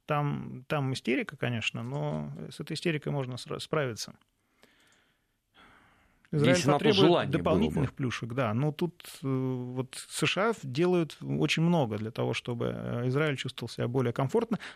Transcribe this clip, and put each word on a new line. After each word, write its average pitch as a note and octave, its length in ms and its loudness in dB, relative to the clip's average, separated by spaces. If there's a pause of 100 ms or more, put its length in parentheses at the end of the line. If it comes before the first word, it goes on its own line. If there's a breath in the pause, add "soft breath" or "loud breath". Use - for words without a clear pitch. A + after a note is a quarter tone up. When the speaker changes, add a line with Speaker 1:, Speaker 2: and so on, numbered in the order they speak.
Speaker 1:
Там, C#3+ 600 -2
там C3+ 260 0
истерика, A3+ 440 -2
конечно, A#2+ 460 -4
но D3 480 -4 (200)
с - 80 -12
этой D#3+ 140 -10
истерикой D3+ 380 -2
можно B2+ 260 -4
сра-, - 220 -8
справиться. C3 540 -4 (2250 soft breath)
Израиль D3+ 260 6
Speaker 2:
Если F3 100 0
на - 60 6
то - 60 4
Speaker 1:
потребует A3 200 4
Speaker 2:
желание E3+ 320 6
было D#3+ 60 2
бы. - 60 -2
Speaker 1:
дополнительных F3 500 2
плюшек, A#2+ 400 -4
да. A#2+ 200 2
Но D3 180 2
тут, E3+ 320 -4 (200)
э, C3+ 40 -2
вот B2+ 680 -2 (140)
С - 160 -2
Ш G3 240 2
А A3 40 2 (100)
делают E3 580 2
очень D3 420 0
много C#3+ 340 4
для G#2+ 140 -4
того, B2 220 0
чтобы, A#2+ 420 -2
э, A#2+ 320 -2
Израиль C#3+ 300 2
чувствовал - 320 -8
себя A#2+ 180 -2
более A#2+ 240 0
комфортно, G3+ 480 0 (160 loud breath)